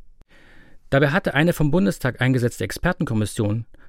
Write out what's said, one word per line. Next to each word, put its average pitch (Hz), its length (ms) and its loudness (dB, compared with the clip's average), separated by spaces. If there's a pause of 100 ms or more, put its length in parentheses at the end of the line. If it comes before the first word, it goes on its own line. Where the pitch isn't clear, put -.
(880)
Dabei 139 220 4
hatte 185 240 -2
eine 165 180 2
vom 156 180 0
Bundestag 175 520 0
eingesetzte 123 420 0
Expertenkommission 110 1040 -2 (220)